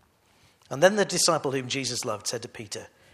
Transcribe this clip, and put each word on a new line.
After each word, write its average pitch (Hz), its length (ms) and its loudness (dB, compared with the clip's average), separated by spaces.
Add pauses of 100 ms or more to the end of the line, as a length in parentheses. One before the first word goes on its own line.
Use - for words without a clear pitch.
(720)
And 135 100 -8
then 190 140 8
the 202 100 4
disciple 151 460 2
whom 131 160 -2
Jesus 123 380 -4
loved 107 200 -6
said 117 160 -6
to - 60 -10
Peter, - 400 -14 (260)